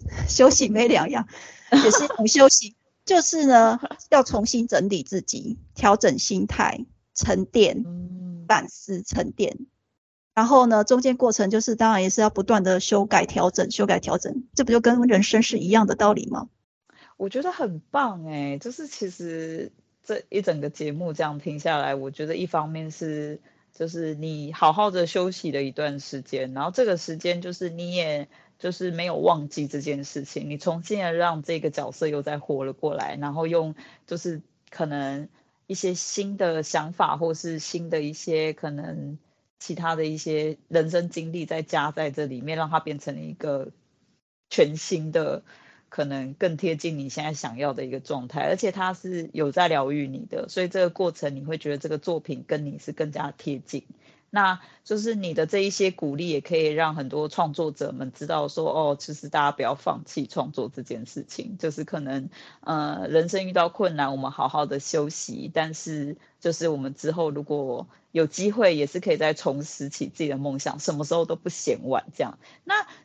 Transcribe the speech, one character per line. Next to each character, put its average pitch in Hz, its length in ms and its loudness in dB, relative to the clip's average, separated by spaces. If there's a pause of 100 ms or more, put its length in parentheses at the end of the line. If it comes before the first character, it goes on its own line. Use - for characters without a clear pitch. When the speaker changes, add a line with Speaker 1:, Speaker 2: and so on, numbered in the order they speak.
Speaker 1:
<laughs> - 220 -2
修 262 200 8
行 233 240 4
没 220 140 4
两 208 240 4
样， - 160 -2 (460)
也 269 180 10
是 285 140 6
一 285 40 -2
种 220 180 0
修 269 220 10
行。 220 260 4
Speaker 2:
<laughs> - 60 -20 (220)
Speaker 1:
就 359 180 6
是 311 260 2
呢， 233 340 8 (300)
要 277 120 10
重 220 240 2
新 233 220 0
整 175 200 4
理 185 140 0
自 185 180 -4
己， - 380 -6 (160)
调 208 220 6
整 175 200 4
心 196 300 -2
态， - 320 0 (340)
沉 190 340 0
淀， - 380 4
Speaker 2:
嗯。 175 640 -10
Speaker 1:
反 180 220 4
思、 190 340 -8
沉 254 300 -4
淀。 - 260 -2 (760)
然 226 140 4
后 254 200 10
呢， 220 180 6
中 254 160 6
间 254 160 2
过 247 160 4
程 202 180 2
就 214 100 4
是 220 140 0
当 226 160 4
然 208 140 4
也 190 40 4
是 196 120 2
要 214 100 6
不 196 140 -2
断 214 180 4
的 185 160 4
修 202 260 4
改、 202 220 4
调 175 240 2
整、 - 220 0
修 208 120 2
改、 196 140 4
调 - 180 -2
整， - 280 -6 (100)
这 269 80 2
不 247 80 2
就 233 80 8
跟 240 240 6
人 214 220 6
生 226 180 4
是 233 160 0
一 170 120 0
样 214 180 6
的 - 80 0
道 208 160 6
理 - 160 -2
吗？ - 180 -6 (680)
Speaker 2:
我 196 120 -6
觉 254 140 -4
得 359 80 -2
很 202 300 -4 (100)
棒 226 360 0
欸， 143 320 -4
就 233 120 -10
是 302 160 -12
其 202 240 -8
实 165 600 -8 (320)
这 - 240 -6
一 208 120 -2
整 170 200 0
个 143 100 -4
节 151 220 -6
目 165 200 -6
这 160 120 -2
样 147 160 -4
听 151 180 -8
下 156 200 0
来， 139 180 -2
我 135 160 -8
觉 151 140 -8
得 165 100 -4
一 180 100 -4
方 156 220 -2
面 160 240 -8
是， 151 480 -8 (340)
就 165 140 -6
是 165 260 -6
你 151 380 -8
好 156 200 4
好 208 160 2
的 180 160 2
休 185 280 0
息 170 180 -6
了 139 100 -2
一 135 120 -4
段 147 260 -4
时 139 240 -10
间， 131 320 -6
然 135 100 -4
后 175 60 -2
这 247 140 0
个 196 120 2
时 160 200 -8
间 175 260 -2
就 180 100 -8
是 180 180 -6
你 175 240 -8
也 151 340 -2 (300)
就 180 120 -4
是 180 200 -4
没 170 160 -4
有 170 100 -4
忘 160 320 4
记 147 180 -4
这 143 140 -6
件 139 240 -4
事 139 180 -8
情， 147 280 -10
你 147 80 -8
重 170 240 -4
新 208 160 -4
的 175 160 -2
让 170 280 0
这 165 180 -4
个 151 100 -2
角 139 220 -6
色 160 160 -2
又 147 120 -2
再 147 180 -6
活 139 260 -4
了 135 100 -6
过 147 200 -4
来， 131 240 -4
然 143 140 -6
后 165 140 -2
用 160 280 0 (320)
就 175 120 -6
是 160 240 -6 (280)
可 - 140 -4
能 143 440 -6 (380)
一 196 80 -8
些 185 200 -2
新 202 420 -6
的 165 260 0
想 160 300 -4
法， 151 240 0
或 165 160 -2
是 165 260 -8
新 170 300 -8
的 160 140 -2
一 147 100 -6
些 156 400 -2
可 151 180 -8
能 156 460 -10 (420)
其 - 160 -10
他 165 200 -2
的 160 100 -2
一 156 140 -4
些 156 400 -2 (100)
人 160 220 2
生 175 180 0
经 165 240 -8
历 165 140 -6
再 160 160 -6
加 151 280 -2
在 151 200 -4
这 147 160 -4
里 127 160 -8
面， 160 160 -6
让 160 100 -2
它 160 120 0
变 151 180 -8
成 151 240 -10
一 156 100 -10
个 139 360 -6 (800)
全 151 260 4
新 156 340 -4
的， 151 320 -2 (460)
可 - 160 -4
能 139 300 -8
更 170 240 -2
贴 165 180 -2
近 156 220 -6
你 139 100 -8
现 147 160 -8
在 156 80 -4
想 135 240 -10
要 139 160 -2
的 135 140 -8
一 127 40 -10
个 131 80 -8
状 131 300 -8
态， 143 140 -4
而 151 140 2
且 190 140 -2
它 185 220 -4
是 180 400 -8
有 147 180 0
在 175 180 4
疗 143 220 2
愈 147 160 -2
你 - 220 -10
的， - 220 -6
所 185 120 -2
以 180 60 0
这 185 120 -2
个 180 100 4
过 175 200 -2
程 147 240 -6
你 135 120 -10
会 160 100 -6
觉 - 140 -6
得 143 80 -2
这 156 100 -8
个 151 80 -2
作 160 240 -4
品 131 260 -10
跟 151 200 -2
你 143 120 -10
是 - 140 -12
更 151 180 -4
加 143 280 -8
贴 139 200 -6
近。 131 240 -10 (500)
那 190 280 2 (240)
就 214 120 -2
是 214 200 -2
你 185 180 -6
的 160 100 2
这 196 140 0
一 196 120 2
些 190 200 0
鼓 151 240 -6
励 165 140 -4
也 147 120 0
可 165 160 -2
以 160 100 2
让 156 280 0
很 143 140 -6
多 151 200 -2
创 156 240 -2
作 156 200 -2
者 143 180 -6
们 131 220 -10
知 147 160 -12
道 156 180 0
说， 160 260 -2
哦， 147 240 0
其 151 160 -12
实 147 160 -14
大 151 140 2
家 143 80 4
不 - 100 -8
要 123 140 0
放 - 300 -4
弃 147 200 -6
创 143 280 -6
作 151 200 -6
这 131 100 -12
件 117 220 -10
事 - 220 -14
情， - 320 -12
就 160 100 -4
是 156 140 -8
可 156 160 -8
能， 135 320 -8 (300)
呃， 147 480 -4
人 165 200 4
生 190 200 -2
遇 185 40 -8
到 175 160 4
困 175 280 -2
难， 139 160 0
我 135 40 -6
们 135 140 -6
好 131 160 -4
好 147 180 0
的 143 140 -4
休 147 300 -2
息， - 440 -10
但 160 220 -2
是 151 420 -8 (220)
就 170 140 0
是 165 160 -2
我 151 80 0
们 135 180 -6
之 151 160 -6
后 165 220 -2
如 143 100 -6
果 135 460 -4 (240)
有 165 120 4
机 190 280 -2
会 202 240 4
也 143 100 0
是 180 140 -6
可 185 120 0
以 151 40 4
再 156 180 2
重 147 300 -4
拾 143 240 -10
起 143 180 -6
自 - 160 -8
己 151 60 -2
的 135 100 -4
梦 139 180 -4
想， 143 220 -6
什 156 160 -4
么 147 100 -4
时 143 80 -2
候 170 120 2
都 165 100 -4
不 175 140 -8
嫌 123 400 -2
晚 131 160 0 (120)
这 - 60 -2
样。 123 160 -6 (240)
那 403 240 -2 (180)